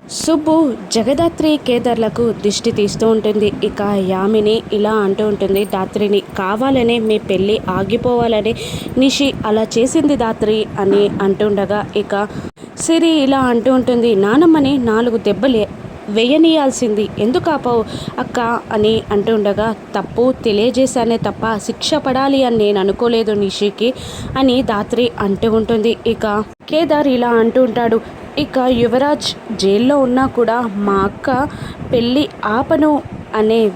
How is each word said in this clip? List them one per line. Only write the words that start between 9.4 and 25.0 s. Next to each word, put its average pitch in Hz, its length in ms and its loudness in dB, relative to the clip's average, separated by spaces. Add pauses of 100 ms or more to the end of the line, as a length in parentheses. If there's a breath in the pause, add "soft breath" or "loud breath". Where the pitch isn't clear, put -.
అలా 220 180 0
చేసింది 262 520 0
దాత్రి" 220 500 0 (140)
అని 202 300 2 (120)
అంటుండగా, 202 640 0 (100)
ఇక 202 320 -2 (520 loud breath)
సిరి 330 300 2
ఇలా 277 300 2
అంటూ 247 340 2
ఉంటుంది, 240 420 2
"నానమ్మని 277 600 4
నాలుగు 233 400 2
దెబ్బలే 214 500 0 (420)
వెయ్యనీయాల్సింది 247 960 2 (120)
ఎందుకు 254 320 0
ఆపావు 240 340 0 (340 loud breath)
అక్క?" - 200 -4 (320)
అని 220 300 2 (100)
అంటుండగా, 208 640 0 (200)
"తప్పు 226 380 0 (120)
తెలియజేశానే 233 720 2
తప్ప 220 400 -4
శిక్ష - 360 -4
పడాలి 269 500 0
అని 233 140 2
నేను 208 220 2
అనుకోలేదు 220 520 0
నిషికి" 208 640 0 (440 loud breath)
అని 262 260 4
దాత్రి 226 560 0